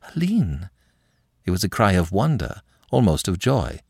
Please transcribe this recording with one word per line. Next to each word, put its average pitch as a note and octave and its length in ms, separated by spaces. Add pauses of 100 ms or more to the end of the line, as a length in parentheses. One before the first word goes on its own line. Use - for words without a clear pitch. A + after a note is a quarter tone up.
(160)
Aline! D3+ 540 (760)
It F2+ 60
was F2+ 120
a G2 60
cry G2+ 240
of F2 180
wonder, G#2+ 500 (300)
almost A2 360
of F#2 120
joy. G#2 400 (100)